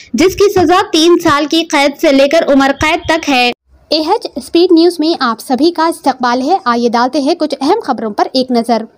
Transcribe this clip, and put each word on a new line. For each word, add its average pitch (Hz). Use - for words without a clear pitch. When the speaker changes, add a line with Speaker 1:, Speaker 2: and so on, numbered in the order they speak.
Speaker 1:
जिसकी 370
सजा 359
तीन 339
साल 302
की 320
कैद 294
से 311
लेकर 285
उम्र 269
कैद 320
तक 320
है। 247
Speaker 2:
एएच 320
स्पीड 349
न्यूज 339
में 311
आप 226
सभी 277
का 320
इस्तकबाल 254
है। 359
आइए 240
डालते 254
हैं 302
कुछ 302
अहम 370
खबरों 226
पर -
एक 254
नजर। 233